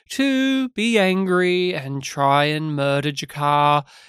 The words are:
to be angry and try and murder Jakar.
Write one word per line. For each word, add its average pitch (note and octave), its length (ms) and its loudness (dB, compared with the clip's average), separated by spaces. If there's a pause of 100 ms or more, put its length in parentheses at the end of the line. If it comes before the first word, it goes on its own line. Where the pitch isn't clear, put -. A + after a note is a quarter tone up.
(100)
to C4+ 600 0
be A3+ 280 0
angry F3+ 760 0
and C3+ 280 -8
try C#3 420 2
and D3+ 320 -2
murder C#3+ 340 0
Jakar. D3 720 0 (240)